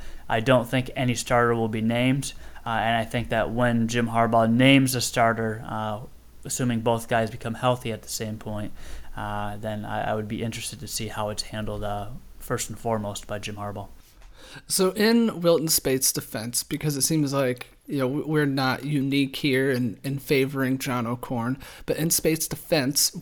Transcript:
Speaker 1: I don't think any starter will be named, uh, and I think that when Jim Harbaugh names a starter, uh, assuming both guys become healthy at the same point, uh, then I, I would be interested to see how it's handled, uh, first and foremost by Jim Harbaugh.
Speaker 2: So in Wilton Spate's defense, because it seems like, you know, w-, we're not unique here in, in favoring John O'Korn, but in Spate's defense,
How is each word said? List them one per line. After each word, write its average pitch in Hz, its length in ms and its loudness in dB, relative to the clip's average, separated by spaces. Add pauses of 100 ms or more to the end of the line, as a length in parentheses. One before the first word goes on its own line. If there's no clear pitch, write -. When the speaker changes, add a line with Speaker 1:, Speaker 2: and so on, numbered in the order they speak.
(280)
Speaker 1:
I 117 100 2
don't 117 300 4
think 127 260 -2
any 123 220 -2
starter 120 400 2
will 113 120 0
be 110 120 -4
named, 123 520 2 (340)
uh, 117 40 -4
and 113 260 2
I 113 80 0
think 113 260 -4
that 107 200 2
when 117 380 4
Jim 117 200 2
Harbaugh 113 440 4
names 131 420 8
a 123 60 -2
starter, 113 680 2
uh, 110 340 -4 (440)
assuming 123 360 0
both 113 280 2
guys 113 220 2
become 117 240 -6
healthy 123 380 0
at 107 100 -8
the - 60 -18
same 110 280 -6
point, 104 360 -6 (440)
uh, 104 400 -4
then 104 280 -6
I, 107 260 -4
I 110 40 0
would 107 140 -4
be 107 140 -4
interested 113 380 -6
to 110 80 -10
see 107 200 -6
how 107 220 -4
it's 104 120 -4
handled, 107 420 -6
uh, 104 240 -4 (300)
first - 320 -4
and 110 80 -10
foremost 107 480 -4
by 107 120 -6
Jim 104 180 -8
Harbaugh. 101 320 -8 (800)
Speaker 2:
So 185 240 2
in 220 500 4
Wilton 165 280 4
Spate's 135 440 2
defense, 120 520 -4
because 151 320 -2
it 131 60 -2
seems 147 300 2
like, 131 360 0 (180)
you 151 120 -4
know, 127 100 2
w-, 139 180 -2
we're 151 200 2
not 131 380 0
unique 139 520 0
here 135 340 2
in, 123 320 0
in 139 160 -4
favoring 135 600 2
John 123 280 -2
O'Korn, 120 500 -2 (300)
but - 120 0
in 160 120 2
Spate's - 380 0
defense, - 720 0